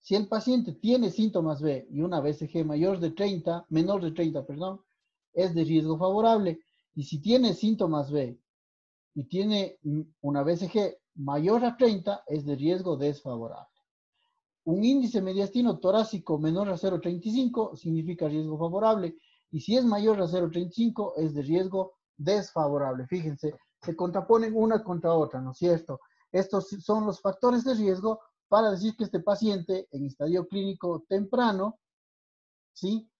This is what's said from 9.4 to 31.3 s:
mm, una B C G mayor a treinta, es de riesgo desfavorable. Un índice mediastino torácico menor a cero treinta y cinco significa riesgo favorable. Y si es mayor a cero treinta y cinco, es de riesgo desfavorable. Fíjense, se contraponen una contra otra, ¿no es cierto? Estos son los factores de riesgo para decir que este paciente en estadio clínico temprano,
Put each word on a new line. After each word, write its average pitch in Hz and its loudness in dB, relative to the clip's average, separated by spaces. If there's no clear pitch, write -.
mm, 151 -2
una 143 0
B 165 2
C 175 -4
G 208 0
mayor 156 0
a 240 0
treinta, 208 2
es 147 -4
de 143 -2
riesgo 170 0
desfavorable. 131 -6
Un 180 0
índice 247 4
mediastino 196 0
torácico 196 0
menor 170 0
a 175 -4
cero 185 0
treinta 175 -4
y 214 -2
cinco 240 0
significa 160 -2
riesgo 156 -4
favorable. 180 0
Y 156 -6
si 220 0
es 254 4
mayor 208 4
a 170 2
cero 175 0
treinta 170 -4
y 226 0
cinco, 208 -2
es 156 -2
de 143 -2
riesgo 185 0
desfavorable. 143 -2
Fíjense, 156 -4
se 165 -6
contraponen 196 2
una 220 2
contra 170 0
otra, 147 0
¿no 131 -8
es - -16
cierto? 165 0
Estos 190 0
son 214 0
los 190 -4
factores 240 2
de 262 0
riesgo 214 0
para 214 6
decir 208 -2
que 226 -2
este 180 -4
paciente 196 0
en 139 -6
estadio 165 -2
clínico 190 -4
temprano, 202 0